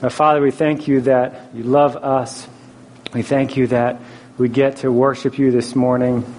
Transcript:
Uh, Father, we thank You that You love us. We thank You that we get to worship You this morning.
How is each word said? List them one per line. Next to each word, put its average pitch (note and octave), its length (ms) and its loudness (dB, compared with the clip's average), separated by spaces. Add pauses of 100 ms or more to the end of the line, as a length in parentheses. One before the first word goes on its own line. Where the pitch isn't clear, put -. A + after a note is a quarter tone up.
Uh, B2+ 60 2
Father, D3+ 300 2
we C#3 120 2
thank D3+ 360 -2
You C3+ 140 2
that B2+ 540 0
You A2+ 80 -12
love C#3 340 2
us. C3+ 500 -4 (640)
We A#2 120 -4
thank C3+ 340 -2
You B2+ 100 2
that B2 320 0 (380)
we B2 120 2
get C3+ 280 0
to C3 140 -2
worship C3 480 0
You C3+ 100 4
this A#2+ 260 0
morning. B2 480 0 (160)